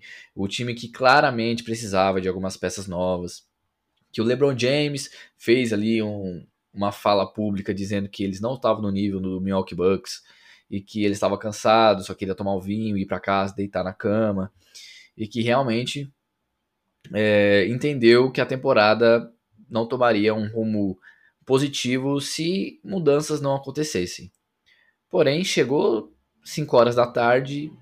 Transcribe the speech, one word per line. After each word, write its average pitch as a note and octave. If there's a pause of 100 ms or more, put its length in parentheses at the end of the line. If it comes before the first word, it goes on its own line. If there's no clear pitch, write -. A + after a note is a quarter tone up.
(340)
o G2
time A#2+
que A#2
claramente B2+
precisava G2
de F#2
algumas F#2
peças F#2+
novas, F2+ (640)
que -
o A2
LeBron B2
James C#3+ (260)
fez A#2+
ali A2
um, G2 (260)
uma G2+
fala G2+
pública G#2
dizendo G2
que G2+
eles G2
não A#2+
estavam A2
no G2+
nível G2
do F#2
Milwaukee F#2+
Bucks F#2 (480)
e G2
que G#2+
ele G2+
estava G2
cansado, A2
só G2
queria F#2+
tomar G2
um F#2
vinho, G#2
ir G2
pra -
casa, G2
deitar G2
na F#2
cama, G#2 (640)
e G#2+
que A2+
realmente, B2 (1000)
é, G2+
entendeu B2+
que C#3
a B2+
temporada A#2 (340)
não A2+
tomaria A2
um G#2+
rumo G#2+ (480)
positivo C3+
se E3+
mudanças D3+
não C#3
acontecessem. C3+ (800)
Porém, D#3
chegou C#3 (300)
cinco C#3+
horas A#2+
da A#2+
tarde C3+